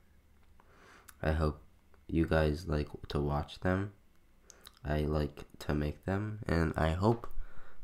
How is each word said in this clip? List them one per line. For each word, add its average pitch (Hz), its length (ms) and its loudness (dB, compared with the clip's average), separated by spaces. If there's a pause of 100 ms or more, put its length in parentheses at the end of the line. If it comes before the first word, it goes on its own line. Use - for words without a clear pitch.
(1200)
I 78 120 2
hope 78 280 2 (480)
you 82 160 2
guys 80 440 2
like 76 180 0 (220)
to 73 100 -2
watch 71 400 -2
them. 92 320 0 (960)
I 76 160 0
like 76 440 -2 (140)
to - 160 -2
make 73 300 -2
them, 104 420 -4
and 80 300 2
I 80 140 4
hope 98 380 2 (560)